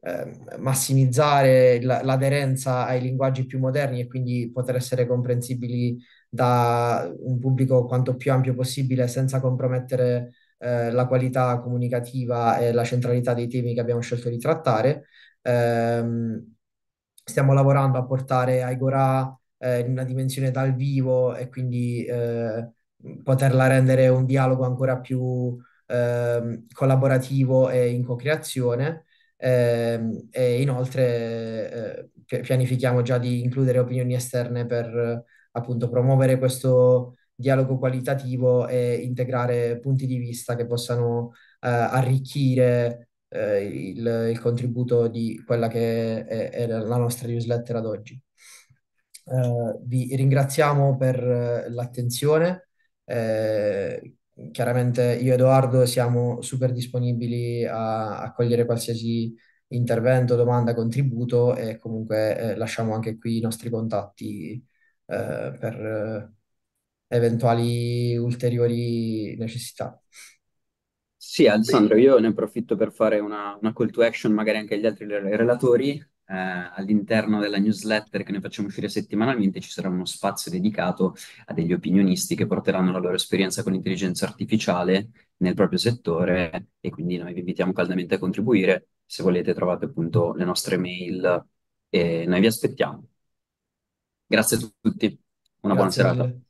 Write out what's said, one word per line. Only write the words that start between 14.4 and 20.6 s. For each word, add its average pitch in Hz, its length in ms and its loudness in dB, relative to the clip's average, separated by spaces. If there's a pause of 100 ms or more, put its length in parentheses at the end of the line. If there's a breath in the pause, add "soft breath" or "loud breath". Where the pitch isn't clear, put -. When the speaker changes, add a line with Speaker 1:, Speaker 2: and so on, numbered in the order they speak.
Speaker 1:
Ehm, 117 1120 0 (680)
stiamo 135 300 2
lavorando 139 460 4
a 120 60 -2
portare 127 580 0
Agora, 131 760 0 (200)
eh, 123 220 -2
in 123 100 -2
una 131 140 -2
dimensione 131 460 -2
dal 135 240 0